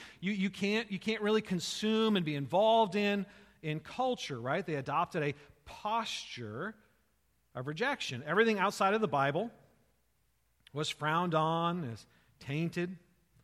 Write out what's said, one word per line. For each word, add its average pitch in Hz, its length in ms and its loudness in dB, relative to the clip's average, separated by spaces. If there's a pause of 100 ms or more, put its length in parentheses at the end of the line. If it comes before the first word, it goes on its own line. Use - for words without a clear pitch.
(200)
you, 190 120 -2
you 196 160 0
can't, 208 420 -2
you 190 80 -4
can't 220 220 -2
really 214 220 4
consume 214 720 2
and 175 80 2
be 151 100 -2
involved 190 600 4
in, 202 320 2 (360)
in 156 180 -4
culture, 240 600 -4
right? 143 240 -2
They 160 100 -4
adopted 147 480 0
a 147 120 0 (320)
posture 202 1080 -6 (800)
of 127 120 -6
rejection. 156 600 -4
Everything 208 320 4
outside 196 360 2
of 220 80 2
the 202 60 0
Bible 143 420 2 (1200)
was 151 160 -4
frowned 160 440 0
on, 165 500 2
is 113 220 -10 (340)
tainted, 170 540 -4 (500)